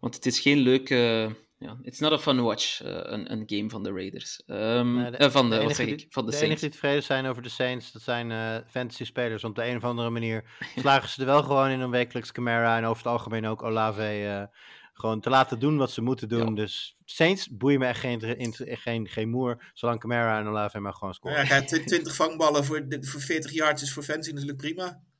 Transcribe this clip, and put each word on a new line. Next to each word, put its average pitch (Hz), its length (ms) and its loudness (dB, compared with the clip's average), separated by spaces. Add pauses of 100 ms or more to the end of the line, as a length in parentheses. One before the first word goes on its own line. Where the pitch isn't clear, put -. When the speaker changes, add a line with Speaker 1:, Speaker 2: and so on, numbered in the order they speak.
Speaker 1:
want 120 140 -6
het - 120 -6
is 123 140 0
geen 143 180 6
leuke, 123 720 4 (280)
ja, 117 240 -14
it's - 160 -14
not 151 140 2
a 151 60 2
fun 131 240 4
watch, - 400 0
eh, - 80 -8 (120)
een, - 300 -8
een 110 140 -6
game 107 240 -4
van 107 120 -8
de 104 100 -4
Raiders. - 540 -10
Ehm, 120 480 0
Speaker 2:
Nee, 123 160 0
de, 120 60 -10
Speaker 1:
eh, 139 140 6
van 123 200 4
de, 110 60 2
Speaker 2:
de 110 60 2
Speaker 1:
wat - 20 -
Speaker 2:
enige 110 100 2
Speaker 1:
zeg 120 120 -2
Speaker 2:
die, 110 80 -2 (120)
Speaker 1:
ik? - 60 -20
Van 131 120 -4
de 110 60 -4
Speaker 2:
de 143 60 -2
Speaker 1:
Saints. 147 60 0 (100)
Speaker 2:
enige 151 80 -2
die 151 100 -4 (100)
tevreden 143 220 2
zijn 131 240 0
over 123 160 -4
de 123 60 -12
Saints, 127 440 -4
dat 110 100 -18
zijn, 120 280 -2
eh, 113 260 -4 (140)
fantasy 127 340 -6
spelers. 113 380 -4
Want 110 160 -6
op 117 60 -2
de 120 60 -2
een 123 60 -2
of 113 80 -6
andere 117 260 0
manier 113 340 -4 (160)
Speaker 1:
<laughs> - 160 -10
Speaker 2:
slagen 131 320 4
ze - 120 -8
er 131 60 0
wel 143 160 6
gewoon 135 280 4
in 131 140 0
om 123 60 -4
wekelijks 123 420 0
Kamara 117 440 4
en 113 80 0
over 113 180 0
het 120 100 0
algemeen 113 340 -2
ook 110 160 -4
Olave, 110 400 0
eh, 104 400 -4 (520)
gewoon 110 260 -2
te 120 100 -2
laten 131 280 4
doen 147 180 2
wat 135 140 2
ze - 120 -6
moeten 117 260 -2
doen. 113 200 0
Speaker 1:
Ja. 110 60 -2
Speaker 2:
Dus - 500 -6
Saints 190 520 2
boeien 135 220 4
me 131 80 2
echt 120 140 -2
geen, 120 200 -2
geen, 120 340 -4 (240)
geen, 113 300 -4
geen 110 200 -4
moer, 120 460 -2
zolang 120 260 -2
Kamara 117 400 2
en 107 60 -4
Olave 104 320 -2
maar 101 160 -6
gewoon 95 200 -10
scoren. - 240 -6
Speaker 3:
Ja, 135 60 4
kijk, 135 220 4
tw-, 165 200 0
twintig 160 280 0
vangballen 156 500 2
voor, 147 240 -2
de, 139 160 -6
voor 139 160 -4
veertig 156 320 -2
yards 151 300 2
is 139 100 -4
voor 147 100 -8
fantasy 156 280 -4
natuurlijk 139 280 -6
prima. 170 440 -8 (160)